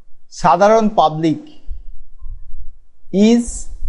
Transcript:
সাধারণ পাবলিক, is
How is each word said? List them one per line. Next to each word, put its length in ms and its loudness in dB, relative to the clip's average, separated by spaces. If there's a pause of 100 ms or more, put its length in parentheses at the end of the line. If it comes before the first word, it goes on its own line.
(420)
সাধারণ 540 4
পাবলিক, 460 2 (1700)
is 540 2 (220)